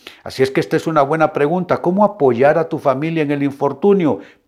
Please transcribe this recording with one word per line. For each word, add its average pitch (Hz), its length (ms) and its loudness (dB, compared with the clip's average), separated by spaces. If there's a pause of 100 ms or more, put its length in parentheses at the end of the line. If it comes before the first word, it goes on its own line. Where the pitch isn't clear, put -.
(240)
Así - 180 -2
es 135 80 0
que 160 100 -2
esta 156 160 -2
es 156 100 -2
una 160 160 2
buena 151 300 0
pregunta. 151 480 -2
¿Cómo 190 240 0
apoyar 139 540 2
a 165 100 -4
tu 156 100 -6
familia 151 440 -2
en 143 80 -2
el 143 120 -2
infortunio? 143 800 0 (280)